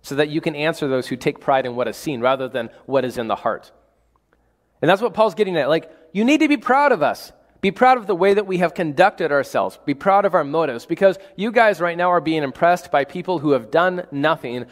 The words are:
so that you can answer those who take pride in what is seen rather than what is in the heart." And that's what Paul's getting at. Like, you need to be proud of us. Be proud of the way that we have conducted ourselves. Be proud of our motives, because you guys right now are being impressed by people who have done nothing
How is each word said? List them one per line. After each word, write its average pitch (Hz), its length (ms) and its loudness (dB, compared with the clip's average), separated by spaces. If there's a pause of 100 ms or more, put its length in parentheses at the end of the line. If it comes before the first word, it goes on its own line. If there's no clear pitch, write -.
so 139 100 -6
that 151 120 0
you 151 140 -4
can 160 120 -4
answer 151 320 -2
those 131 200 -2
who 131 100 -6
take - 240 -4
pride 135 240 2
in 123 120 -6
what 120 120 -2
is 104 80 -8
seen 139 240 -6
rather 131 260 0
than 117 220 -6 (160)
what 131 220 0
is 123 100 -6
in 117 100 -6
the 104 80 -2
heart." - 380 -6 (1080)
And 151 80 2
that's 190 100 2
what 220 140 -4
Paul's 214 200 0
getting 185 220 -2
at. 139 140 0
Like, 160 200 -2 (220)
you 208 140 0
need 294 140 4
to 302 80 2
be 285 100 2
proud 262 340 2
of 165 100 0
us. 113 300 -4 (300)
Be 190 80 2
proud 254 260 4
of 208 100 -8
the 208 80 -2
way 196 200 2
that 202 120 0
we 185 120 -2
have 170 160 0
conducted 165 580 0
ourselves. 123 540 -2
Be 143 80 -2
proud 196 320 2
of 185 80 0
our 160 100 2
motives, 143 400 -2
because 190 340 2 (180)
you 208 140 -2
guys 208 300 2
right 170 160 -2
now 180 140 2
are 175 100 2
being 156 220 0
impressed 170 480 0
by 143 160 2
people 180 320 -6
who 143 140 0
have 113 180 0
done 180 400 0
nothing 139 600 -4